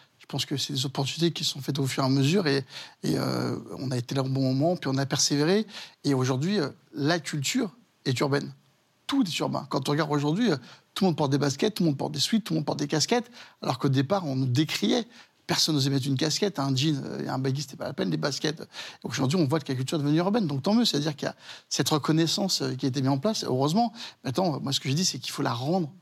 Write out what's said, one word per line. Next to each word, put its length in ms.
Je 80
pense 220
que 100
c'est 160
des 140
opportunités 440
qui 120
sont 180
faites 160
au 80
fur 160
et 60
à 20
mesure, 380
et, 180
et, 160
euh, 360
on 140
a 60
été 180
là 60
au 80
bon 120
moment, 360
puis 140
on 60
a 80
persévéré, 600
et 100
aujourd'hui, 440
euh, 100
la 240
culture 560
est 140
urbaine. 320
Tout 220
est 120
urbain. 300
Quand 200
on 20
regarde 200
aujourd'hui, 400
euh, 60
tout 100
le 60
monde 80
porte 140
des 80
baskets, 360
tout 80
le 60
monde 80
porte 140
des 80
sweats, 220
tout 120
le 60
monde 60
porte 120
des 100
casquettes, 440
alors 180
qu'au 100
départ, 360
on 100
nous 100
décriait. 600
Personne 260
n'osait 160
mettre 160
une 120
casquette, 420
un 160
jean, 280
euh, 220
et 20
un 120
baggy, 240
c'était 140
pas 80
la 80
peine, 180
des 60
baskets. 500
Aujourd'hui, 340
on 100
voit 120
que 120
la 40
culture 220
est 60
devenue 140
urbaine, 280
donc 160
tant 140
mieux, 100
c'est-à-dire 300
qu'il 100
y 40
a 60
cette 200
reconnaissance, 720
euh, 140
qui 100
a 40
été 120
mise 80
en 80
place, 260
heureusement. 500
Maintenant, 360
moi, 140
ce 60
que 100
je 40
dis, 120
c'est 120
qu'il 140
faut 100
la 120
rendre 360